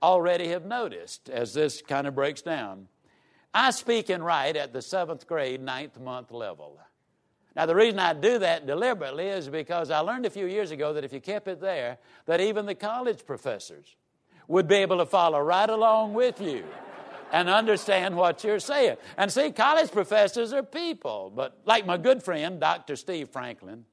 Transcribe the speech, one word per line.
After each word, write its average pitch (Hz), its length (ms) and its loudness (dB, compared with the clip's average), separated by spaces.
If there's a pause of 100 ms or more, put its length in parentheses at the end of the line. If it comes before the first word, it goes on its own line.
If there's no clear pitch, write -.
already 175 460 4
have 170 160 -4
noticed 190 640 -8
as 120 240 -4
this 147 300 -2
kind 143 240 -2
of 139 80 -6
breaks 139 260 -2
down. 104 480 -8 (640)
I 247 200 4
speak 233 360 -2
and 180 160 -2
write 156 320 0
at 139 160 -6
the 131 80 -6
seventh 165 460 -4
grade, 131 340 -4
ninth 131 400 -10
month 127 300 -12
level. 82 480 -12 (760)
Now, 160 120 -2
the 165 80 2
reason 214 240 4
I 175 160 2
do 208 240 2
that 165 280 0
deliberately 165 600 -2
is 190 220 -6
because 160 420 -4
I 156 80 0
learned 233 260 -2
a 196 60 -2
few 196 160 -6
years 190 240 -4
ago 151 240 -4
that 147 100 -4
if 127 80 -10
you 135 80 -10
kept 202 280 -6
it 175 120 -8
there, 143 380 -4 (280)
that 170 140 2
even 208 260 0
the 202 80 -4
college 226 520 -4
professors 107 680 -10 (520)
would 175 180 4
be 190 100 6
able 185 220 4
to 165 80 4
follow 170 320 4
right 180 300 4
along 220 460 4
with 240 260 2
you 139 240 -4 (680)
and 175 180 2
understand 196 680 2
what 175 260 2
you're 214 160 0
saying. 269 380 2 (200)
And 196 140 0
see, 285 220 0
college 302 400 4
professors 208 600 2
are 269 80 0
people, 151 720 -6
but 131 320 -6
like 214 200 4
my 175 120 0
good 254 240 4
friend, 170 360 -4
Doctor 156 380 0
Steve 156 320 -8
Franklin 117 640 -12